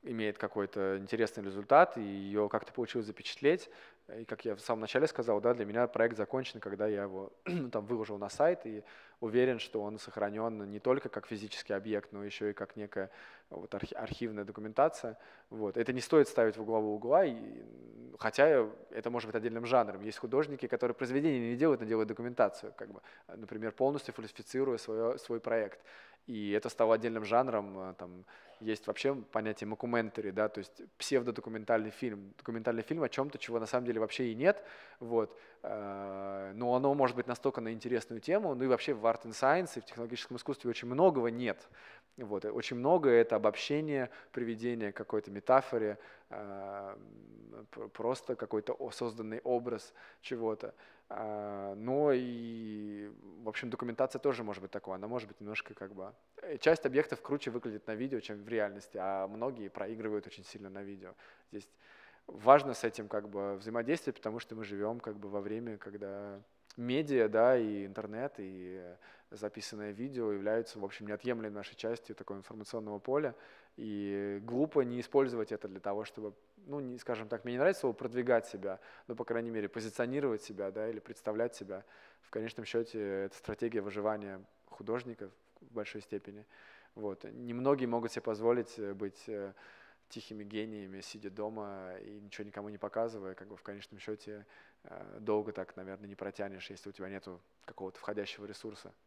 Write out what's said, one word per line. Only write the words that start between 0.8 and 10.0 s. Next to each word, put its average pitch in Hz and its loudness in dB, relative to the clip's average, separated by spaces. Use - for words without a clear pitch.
интересный 107 -2
результат, 104 6
и 113 -4
её 101 0
как-то - -2
получилось 117 -2
запечатлеть, - 0
и, 117 -10
как - -8
я 110 0
в - -14
самом 113 0
начале 131 4
сказал, 113 2
да, 120 6
для 117 -2
меня 110 4
проект 113 4
закончен, 117 -2
когда 101 0
я 101 2
его, 95 -6
<clears throat> - -20
ну, 170 -2
там, 107 -2
выложил 107 -2
на 101 -4
сайт, 160 4
и 107 -8
уверен, 120 4
что 107 -2
он 107 -6
сохранён 104 -2